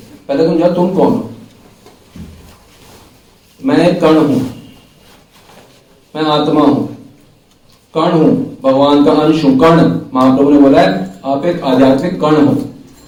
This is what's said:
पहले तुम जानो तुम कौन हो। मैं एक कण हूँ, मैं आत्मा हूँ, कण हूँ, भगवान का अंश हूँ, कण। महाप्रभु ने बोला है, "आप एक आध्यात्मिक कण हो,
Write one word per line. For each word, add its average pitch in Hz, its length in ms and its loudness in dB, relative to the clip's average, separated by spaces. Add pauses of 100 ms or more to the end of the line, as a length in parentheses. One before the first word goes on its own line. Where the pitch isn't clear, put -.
(280)
पहले 160 180 0
तुम 165 120 -2
जानो 180 160 0
तुम 180 220 -2
कौन 131 160 0
हो। - 180 -6 (2250)
मैं 156 260 2
एक - 100 -2
कण 160 160 4
हूँ, 139 340 0 (1700)
मैं 156 60 -6
आत्मा 151 380 -2
हूँ, - 360 -2 (1000)
कण 160 60 -4
हूँ, 160 640 -2
भगवान 143 420 2
का 151 80 2
अंश 156 320 0
हूँ, 131 140 2
कण। 160 420 2 (140)
महाप्रभु 131 360 2
ने 147 100 4
बोला 135 200 4
है, - 440 -4
"आप 139 200 -4
एक 175 180 -4
आध्यात्मिक 135 580 0
कण 151 260 2
हो, - 100 0 (520)